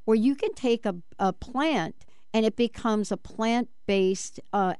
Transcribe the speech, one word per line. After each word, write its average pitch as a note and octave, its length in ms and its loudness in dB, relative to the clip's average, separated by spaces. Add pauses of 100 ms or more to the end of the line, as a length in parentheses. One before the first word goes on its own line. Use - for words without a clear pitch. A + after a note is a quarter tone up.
where A3 100 6
you A#3 180 6
can C#4 220 -2
take A#3 300 0
a, G3 100 0 (240)
a F#3+ 140 2
plant B3 720 -2 (280)
and A3 120 4
it A3 100 2
becomes A3 560 0
a F#3+ 60 -2
plant-based, G#3 1200 0 (140)
uh, F#3+ 260 2